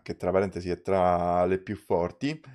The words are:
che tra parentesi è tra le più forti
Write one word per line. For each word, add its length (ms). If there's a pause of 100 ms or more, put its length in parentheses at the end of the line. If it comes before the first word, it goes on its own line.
che 140
tra 160
parentesi 380
è 120
tra 640
le 140
più 160
forti 680 (140)